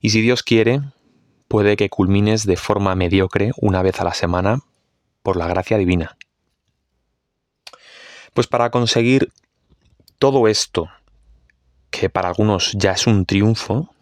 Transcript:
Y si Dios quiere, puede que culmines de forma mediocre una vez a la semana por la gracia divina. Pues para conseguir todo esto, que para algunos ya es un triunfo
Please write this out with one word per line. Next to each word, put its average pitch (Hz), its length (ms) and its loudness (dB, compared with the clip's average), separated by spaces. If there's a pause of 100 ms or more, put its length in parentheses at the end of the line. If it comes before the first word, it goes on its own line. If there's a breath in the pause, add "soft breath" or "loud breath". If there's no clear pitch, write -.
Y 135 80 0
si 110 140 2
Dios 120 200 0
quiere, 117 380 2 (640)
puede 104 300 2
que 101 140 -2
culmines 101 560 2
de 90 100 2
forma 101 380 -2
mediocre 95 640 0
una 95 240 0
vez 92 180 -2
a 90 40 -4
la 87 100 -4
semana 92 460 -2 (680)
por 95 100 0
la 85 120 -4
gracia 92 280 -2
divina. 90 400 0 (2250 loud breath)
Pues 123 140 0
para 120 240 -2
conseguir 120 640 0 (880)
todo 135 260 4
esto, 90 420 -2 (1040)
que - 180 -4
para 90 200 -4
algunos 104 500 0
ya 95 140 2
es - 160 -2
un 98 180 2
triunfo 110 760 -2